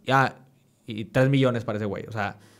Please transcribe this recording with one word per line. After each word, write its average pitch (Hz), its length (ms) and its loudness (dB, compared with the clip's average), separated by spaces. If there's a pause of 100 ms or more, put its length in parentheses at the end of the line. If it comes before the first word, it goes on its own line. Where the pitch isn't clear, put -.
ah, 131 260 2 (520)
y 107 180 -8
tres 131 240 2
millones 127 360 2
para 107 120 -4
ese 107 80 -4
güey, 95 220 -6
o - 40 -14
sea, 104 260 -6 (220)